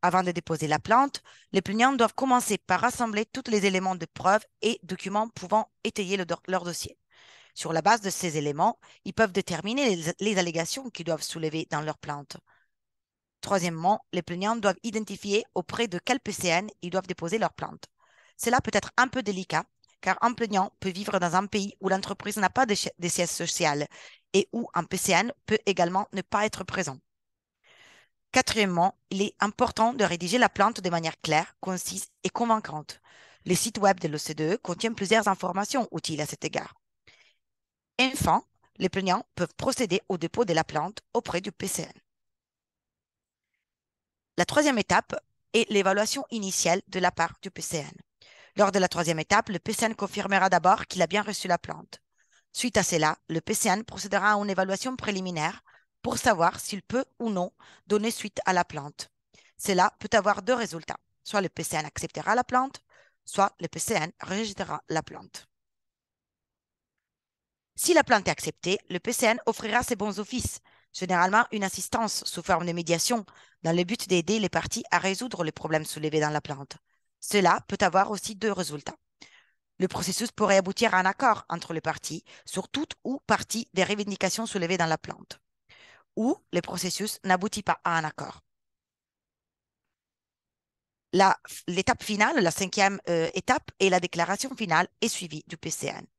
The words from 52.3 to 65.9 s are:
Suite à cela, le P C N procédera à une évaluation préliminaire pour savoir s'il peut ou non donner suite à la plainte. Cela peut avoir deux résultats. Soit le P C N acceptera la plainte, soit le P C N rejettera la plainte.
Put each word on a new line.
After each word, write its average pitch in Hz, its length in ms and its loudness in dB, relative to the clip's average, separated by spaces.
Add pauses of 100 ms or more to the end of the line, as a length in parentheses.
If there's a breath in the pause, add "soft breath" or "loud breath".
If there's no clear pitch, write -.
Suite 233 260 0
à 196 40 4
cela, 156 360 2 (100)
le 165 140 -2
P - 100 -4
C 220 160 0
N 196 160 2
procédera 196 480 0
à 208 40 4
une 202 120 -2
évaluation 190 480 -2
préliminaire 185 640 -4 (380 soft breath)
pour 240 180 -2
savoir 180 420 4
s'il - 220 -8
peut 254 220 -2 (140)
ou 226 120 -4
non 185 220 -2 (340 soft breath)
donner 214 240 0
suite - 360 -8
à 190 60 2
la 175 120 4
plainte. - 460 -12 (480 soft breath)
Cela 185 400 4
peut - 140 -10
avoir 202 300 4
deux 226 120 0
résultats. 190 440 -6 (260)
Soit 202 180 -2
le 175 60 0
P - 140 -8
C 165 140 -4
N 151 100 -2
acceptera 160 480 -2
la 247 80 4
plainte, 262 400 -2 (420 soft breath)
soit - 360 0
le 170 80 -6
P - 100 -10
C 220 160 -2
N 165 180 0 (100)
rejettera 190 680 -6
la 160 140 0
plainte. - 440 -16 (2250)